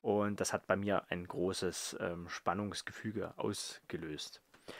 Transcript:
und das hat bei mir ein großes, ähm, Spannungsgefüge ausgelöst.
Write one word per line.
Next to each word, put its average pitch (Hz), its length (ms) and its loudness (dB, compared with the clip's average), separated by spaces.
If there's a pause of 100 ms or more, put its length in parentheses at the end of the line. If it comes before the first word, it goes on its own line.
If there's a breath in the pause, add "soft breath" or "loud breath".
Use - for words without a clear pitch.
und 104 380 4
das - 120 2
hat - 140 0
bei 95 100 6
mir 98 320 2
ein 87 180 -2
großes, 90 760 0
ähm, 87 280 -2
Spannungsgefüge 98 1080 -2
ausgelöst. - 1040 -4 (380 loud breath)